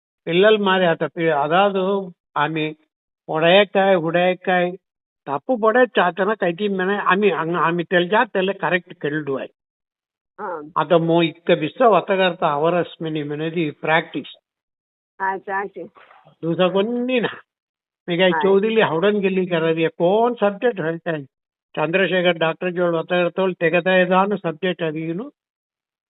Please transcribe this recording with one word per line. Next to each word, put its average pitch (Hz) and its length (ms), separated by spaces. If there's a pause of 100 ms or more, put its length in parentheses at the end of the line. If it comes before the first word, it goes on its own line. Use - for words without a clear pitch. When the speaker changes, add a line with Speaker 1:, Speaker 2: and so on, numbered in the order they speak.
(260)
Speaker 1:
పిల్లలు 202 320
మారి 190 280
ఆ 165 80
తప్పి 165 360
అదాదు 185 840 (240)
ఆమె 156 380 (540)
ఉడయకాయ, 190 640
ఉడయకాయ 180 800 (540)
తప్పు 143 300
పడే 214 440
చాతన 185 320
కైతి 196 360
మెన 185 220
ఆమె 196 380
అంగ-, 160 280
ఆమె 165 260
తెల్జా 180 420
తెల్ల 196 280
కరెక్ట్ 180 420
కెల్డు 147 380
అయ్. - 160 (920)
Speaker 2:
ఆ. 175 220 (160)
Speaker 1:
అత 156 140
మో 165 300
ఇక్క 165 320
బిస్స 156 280
వత్తగర్త 185 600
అవరస్ 160 580
మెని 156 200
మెనది 156 480
ప్రాక్టీస్. 156 720 (760)
Speaker 2:
আচ্ছা, 190 400
আচ্ছা। 196 240 (600)
Speaker 1:
দুসা 170 260
কোন 196 180 (180)
নি 254 160
না। 160 120 (760)
মিগাই 180 220
Speaker 2:
হ্যাঁ। 160 120
Speaker 1:
চৌধুরী 196 380
হাওড়ান 190 400
গেলি 185 260
করা 165 280
দিয়ে 160 140
কোন 220 460
সাবজেক্ট 202 460
হয়েছে? 165 320 (640)
চন্দ্রশেখর 175 640
ডক্টর 165 320
জল 175 280
অতগরতল 180 540
তেগেদায় 175 540
দান 190 300
সাবজেক্ট 175 460
আবিগুনু 160 420
Speaker 2:
ம். 294 100 (760)